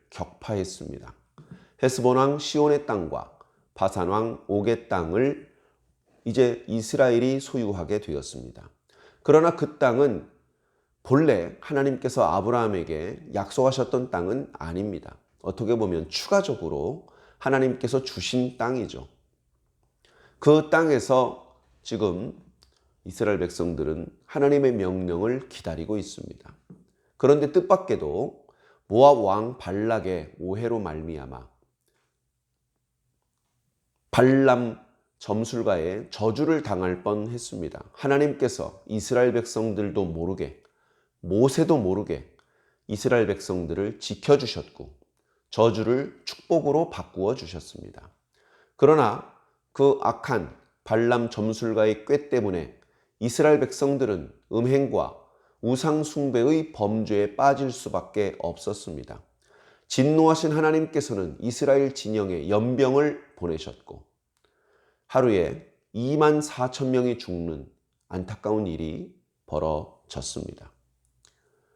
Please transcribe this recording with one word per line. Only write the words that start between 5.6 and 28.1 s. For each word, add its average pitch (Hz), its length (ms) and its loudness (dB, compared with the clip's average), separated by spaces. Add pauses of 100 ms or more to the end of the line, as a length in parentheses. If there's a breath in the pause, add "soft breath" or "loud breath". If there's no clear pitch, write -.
이제 120 440 2
이스라엘이 127 720 2
소유하게 104 600 -4
되었습니다. 65 680 -12 (520 soft breath)
그러나 160 340 6
그 - 200 -6
땅은 123 540 2 (720)
본래 131 580 2
하나님께서 139 640 -2
아브라함에게 95 1120 -2
약속하셨던 127 760 0
땅은 95 440 -4
아닙니다. 87 640 -8 (240)
어떻게 113 340 -2
보면 90 320 -2
추가적으로 131 1000 -4 (300 soft breath)
하나님께서 131 640 0
주신 123 540 -4
땅이죠. 117 520 -6 (1300 soft breath)
그 151 320 6
땅에서 135 840 2 (260)
지금 98 560 -4 (640)
이스라엘 101 340 -2
백성들은 82 680 -4 (200)
하나님의 143 460 2
명령을 95 760 -2
기다리고 82 480 -8
있습니다. - 580 -14 (640)
그런데 147 360 6
뜻밖에도 135 920 0 (400 soft breath)